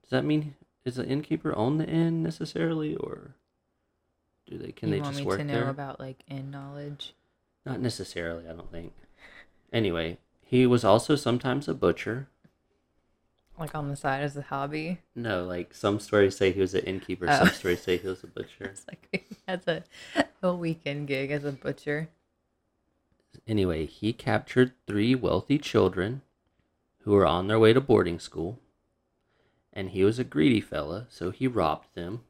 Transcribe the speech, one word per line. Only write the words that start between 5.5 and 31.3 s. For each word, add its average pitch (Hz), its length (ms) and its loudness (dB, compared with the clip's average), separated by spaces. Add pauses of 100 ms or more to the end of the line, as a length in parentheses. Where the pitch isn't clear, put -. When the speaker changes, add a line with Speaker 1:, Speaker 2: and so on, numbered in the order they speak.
Speaker 1:
there? 120 160 -2
Speaker 2:
about, 139 280 -10
like, 131 300 -14
inn 139 220 -10
knowledge? 143 640 -14 (500)
Speaker 1:
Not 123 160 -6
necessarily, 85 640 -6
I 82 60 -14
don't 85 180 -14
think. 85 220 -12 (800)
Anyway, 87 460 0 (240)
he 127 240 4
was 120 180 4
also 110 320 6
sometimes 127 520 -2
a - 60 -2
butcher, 107 540 0 (1300)
Speaker 2:
Like, 156 160 -10
on 147 140 -6
the 143 80 -6
side 139 260 -2
as 143 140 -4
a 139 60 -8
hobby? 156 560 -6 (160)
Speaker 1:
No, 104 300 -2
like, 90 280 -6
some 104 260 0
stories 101 380 4
say 95 160 4
he 98 80 -2
was 92 140 2
an 90 100 2
innkeeper, 92 420 -6
some 143 220 6
Speaker 2:
Oh. - 20 6
Speaker 1:
stories 87 320 -2
say 90 140 2
he 90 120 -6
was 92 140 -8
a - 40 -18
butcher. - 380 -14
Speaker 2:
<laughs> - 0 -
It's 98 220 -14
like - 240 -20
he - 260 -8 (120)
has 185 180 -6
a, 170 160 -2 (600)
a 180 120 2
weekend 151 540 -4
gig 135 220 -4
as 147 140 -4
a 143 80 -4
butcher. 147 560 -6 (1400)
Speaker 1:
Anyway, 92 400 0
he - 260 -4
captured 123 600 2 (140)
three 104 280 2
wealthy 117 440 0
children 98 640 0 (800)
who 104 100 2
were 98 140 6
on 87 220 2
their 110 100 2
way 113 140 10
to 131 80 6
boarding 95 380 2
school. 90 400 -8 (1120)
And 95 180 -8
he 95 140 2
was 110 140 4
a 127 60 -2
greedy 135 360 4
fella, 80 480 -8
so 87 220 -6